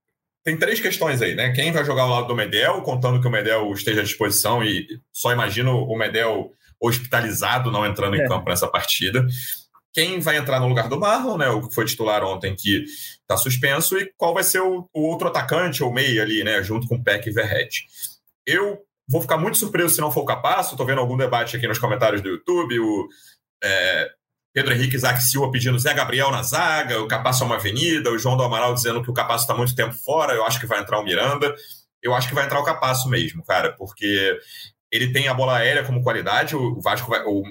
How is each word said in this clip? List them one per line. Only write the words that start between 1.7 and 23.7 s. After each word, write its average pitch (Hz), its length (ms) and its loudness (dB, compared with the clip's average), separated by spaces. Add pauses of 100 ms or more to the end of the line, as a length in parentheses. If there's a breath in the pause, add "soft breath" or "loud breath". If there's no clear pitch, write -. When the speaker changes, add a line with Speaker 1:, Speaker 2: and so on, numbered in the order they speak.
Speaker 1:
vai 156 120 2
jogar 131 200 2
ao 127 60 2
lado 123 180 0
do 120 80 -2
Medel, 117 460 2
contando 127 380 2
que 123 80 2
o 113 40 2
Medel 107 420 0
esteja 107 280 0
à - 20 0
disposição, 107 600 0
e 98 240 -2 (240)
só - 220 -2
imagino 120 500 0
o 113 140 -4
Medel 107 540 0 (280 soft breath)
hospitalizado, 117 920 0
não 104 140 0
entrando 98 300 0
em 151 60 2
Speaker 2:
É. 135 60 2
Speaker 1:
campo 90 220 -2
nessa 87 180 0
partida. 104 580 0 (680 loud breath)
Quem 180 260 0
vai 151 180 0
entrar 131 220 0
no 127 80 2
lugar 120 200 2
do 139 120 -2
Marlon, 220 380 0
né, 139 120 2
o 107 180 -2
que - 60 -10
foi 113 100 0
titular 107 400 0
ontem, 95 320 -4
que 101 300 0 (420 loud breath)
tá 95 80 2
suspenso, 139 600 2
e 196 180 -4
qual 170 180 0
vai 185 100 0
ser 185 180 2
o, 185 320 -2
o 156 140 -2
outro 165 200 -2
atacante 151 560 0
ou 123 80 0
meia 123 300 2
ali, 107 220 0
né, 104 180 0
junto 107 260 -4
com - 140 -2
Peck 101 260 0
e 107 60 -6
Verratti. - 520 -2 (600 loud breath)
Eu 196 340 0 (300)
vou 147 120 2
ficar 160 160 0
muito 196 200 0
surpreso 175 380 2
se 160 60 0
não 147 100 0
for 147 100 0
o - 40 -2
Capasso, 143 520 0
tô 131 80 -2
vendo 135 160 0
algum 123 160 0
debate 123 400 0
aqui 123 100 -2
nos 117 120 -2
comentários 107 420 2
do 95 80 -6
YouTube, 127 500 0
o, 104 280 0 (560 loud breath)
é, 92 440 2 (460)